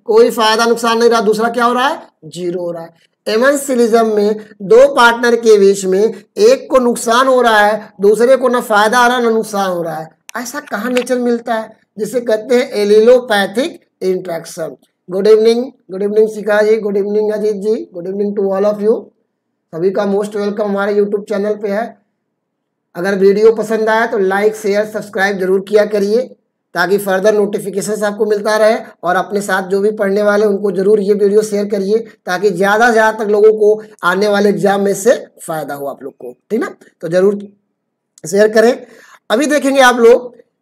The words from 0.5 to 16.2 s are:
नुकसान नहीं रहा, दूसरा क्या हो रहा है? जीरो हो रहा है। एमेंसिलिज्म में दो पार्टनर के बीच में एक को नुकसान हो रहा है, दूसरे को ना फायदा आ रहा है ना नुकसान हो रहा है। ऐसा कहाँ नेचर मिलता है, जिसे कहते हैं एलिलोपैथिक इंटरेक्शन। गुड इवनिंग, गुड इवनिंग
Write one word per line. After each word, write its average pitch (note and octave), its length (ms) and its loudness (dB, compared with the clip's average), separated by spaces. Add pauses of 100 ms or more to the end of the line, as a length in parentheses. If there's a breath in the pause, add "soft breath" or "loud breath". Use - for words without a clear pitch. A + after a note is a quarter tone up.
नुकसान A#3 320 0
नहीं A#3 120 4
रहा, A3+ 120 2
दूसरा G#3+ 280 0
क्या A#3 160 0
हो A#3+ 80 0
रहा B3+ 140 0
है? E4 140 -6 (240)
जीरो F3 360 -8
हो F3 100 -6
रहा E3 120 -12
है। E3+ 100 -20 (340)
एमेंसिलिज्म A#3 760 2
में G#3 400 -2 (160 loud breath)
दो A#3 340 6
पार्टनर A#3+ 400 2
के A3+ 240 4
बीच G3 260 2
में F#3 180 0 (340 loud breath)
एक A#3+ 340 2
को C4 80 4
नुकसान A#3+ 480 0
हो B3+ 140 2
रहा A3+ 180 2
है, G#3 420 0
दूसरे A3 340 4
को B3 140 2
ना A#3+ 120 0
फायदा A3 380 2
आ A#3+ 80 6
रहा B3 100 0
है B3 60 -2
ना A#3 60 0
नुकसान G#3+ 420 -2
हो F3 100 -4
रहा E3 140 -8
है। D#3+ 140 -12 (280)
ऐसा B3 220 -10
कहाँ A#3+ 320 -8
नेचर B3 280 -2
मिलता A#3+ 340 -4
है, A3 240 -8 (200)
जिसे G#3+ 240 -6
कहते A3 340 -2
हैं B3 160 0
एलिलोपैथिक G#3+ 1080 2 (220)
इंटरेक्शन। E3+ 760 -8 (340)
गुड G3 180 0
इवनिंग, A3 360 4 (280)
गुड F#3 120 -6
इवनिंग G#3+ 260 2